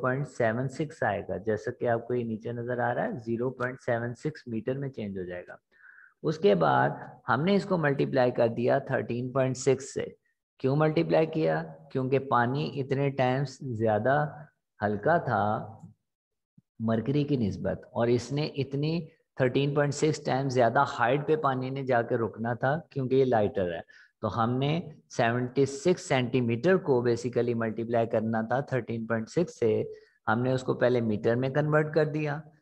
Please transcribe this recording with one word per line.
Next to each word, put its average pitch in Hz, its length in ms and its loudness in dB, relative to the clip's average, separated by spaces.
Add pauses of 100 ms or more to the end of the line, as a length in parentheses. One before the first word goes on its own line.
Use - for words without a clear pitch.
पॉइंट 135 280 -2
सेवन 120 400 0
सिक्स - 340 -6
आएगा, 98 340 -2
जैसा 107 340 -2
कि - 140 -6
आपको 117 280 0
ये 120 100 0
नीचे 113 300 -6
नज़र 120 260 -6
आ 120 120 0
रहा 131 140 -2
है, 220 140 -6
ज़ीरो 117 320 -4
पॉइंट 127 280 -6
सेवन 120 360 -2
सिक्स - 320 -8
मीटर 117 300 -4
में 139 120 -6
चेंज 104 280 -8
हो 92 60 -6
जाएगा। 90 340 -12 (680)
उसके 160 320 4
बाद 143 720 2
हमने 151 280 2
इसको 185 220 0
मल्टीप्लाई 139 540 2
कर 120 180 2
दिया 120 320 2
थर्टीन 120 500 -4
पॉइंट 131 260 0
सिक्स - 360 0
से। - 120 -6 (540)
क्यों 131 160 0
multiply 160 520 2
किया? 160 340 0 (300)
क्योंकि 131 360 0
पानी 123 400 2 (120)
इतने 139 340 -2
times 135 500 0
ज़्यादा 113 520 2 (640)
हल्का 107 420 2
था 117 200 0 (1400)
mercury 113 400 2
की 143 140 0
निस्बत, 92 560 -4
और 117 160 2
इसने 139 360 0 (120)
इतनी 151 520 -2 (280)
thirteen 139 380 2
point 143 180 2
six 151 320 0
times 135 280 -2
ज़्यादा 123 340 4
height 135 400 0
पे 156 100 4
पानी 131 320 0
ने 135 160 -6
जाके 120 320 2
रुकना 113 380 -2
था 135 200 0 (160)
क्योंकि 131 240 -2
ये 135 100 6
lighter 101 480 2
है। 82 100 -8 (380)
तो 113 80 0
हमने 123 420 0 (400)
seventy 123 540 2
six 175 380 0
centimeter 127 760 2
को 139 240 2
basically 120 520 0
multiply 113 520 0
करना 113 360 0
था 123 200 0
थर्टीन 117 440 -4
पॉइंट 113 220 -2
सिक्स - 300 -2
से, 113 120 4 (560)
हमने 123 260 2
उसको 127 220 0
पहले 123 280 2
meter 113 320 0
में 135 180 -2
convert 151 400 2
कर 156 140 2
दिया 151 340 -4 (200)